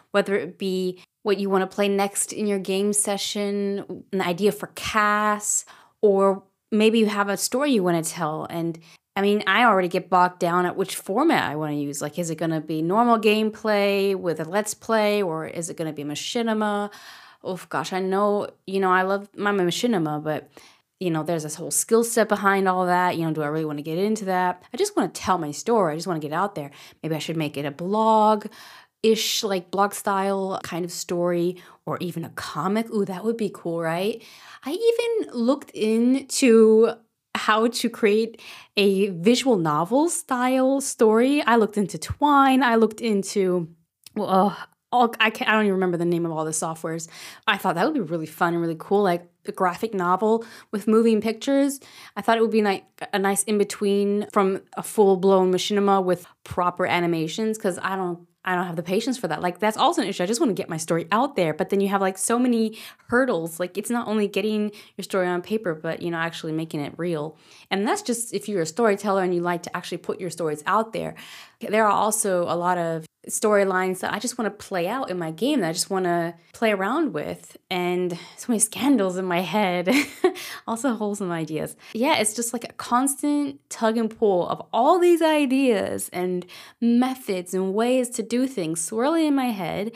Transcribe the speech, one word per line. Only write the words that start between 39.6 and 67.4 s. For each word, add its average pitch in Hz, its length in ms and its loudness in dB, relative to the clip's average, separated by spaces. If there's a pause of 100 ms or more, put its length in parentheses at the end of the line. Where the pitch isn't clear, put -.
style 262 720 0
story. 247 600 4
I 226 140 4
looked 220 220 2
into 180 180 -2
Twine. 269 680 4
I 240 120 4
looked 226 260 2
into, 190 680 0 (460)
well, 208 140 -4
uh, 185 260 4 (380)
all, 240 260 4
I 226 120 4
can't, 226 180 -4
I 214 60 4
don't 214 80 4
even 202 100 2
remember 185 240 0
the 170 80 -2
name 170 220 0
of 165 60 -4
all 156 120 -2
the 156 60 -4
softwares. 160 580 -6 (380)
I 208 100 2
thought 185 200 0
that 185 100 2
would 311 80 -2
be 277 60 -2
really 160 260 -4
fun 170 260 -2
and 170 80 -2
really 165 180 -4
cool, 202 240 0
like, 175 240 0 (200)
a 202 60 -8
graphic 196 420 -2
novel 196 500 0 (280)
with 202 140 -6
moving 220 360 4
pictures. 277 580 0 (360)
I 208 40 -4
thought 226 160 2
it 226 60 2
would 226 80 4
be, 220 100 4
like, 202 240 0 (300)
a 202 40 0
nice 196 260 0
in-between 202 840 0
from 196 300 2 (160)
a 185 60 -6
full-blown 190 680 4
machinima 196 540 2
with 180 220 0 (180)
proper 175 420 -2
animations, 170 680 0
'cause 185 260 -4
I 190 140 -4
don't, 175 320 -6 (160)
I 185 120 0
don't 180 100 0
have 175 80 -8
the 170 80 -4
patience 226 340 -2
for 180 120 -4
that. 156 120 -4
Like, 180 200 -4
that's 214 160 0
also 294 260 2
an 185 60 -4
issue. 190 160 -4
I - 20 0
just 240 140 -2
wanna 269 120 2
get - 160 -6
my 165 80 -6
story 165 360 -2
out 262 240 0
there, 160 180 0
but 196 160 -4
then 196 100 2
you 196 80 2
have, 196 120 0
like, 190 180 0
so 233 220 0
many 226 360 0 (300)
hurdles. 190 540 0
Like, 180 180 -6
it's 240 100 -6
not 240 200 -4
only 214 180 0
getting 208 460 -2 (240)
your 190 80 -10
story 180 240 -2
on 175 140 -2
paper, 202 340 -4
but, 160 260 -6
you 175 80 -4
know, 170 80 -4
actually 165 320 -6
making 160 300 -6
it 139 160 -8
real. 160 400 -6 (340)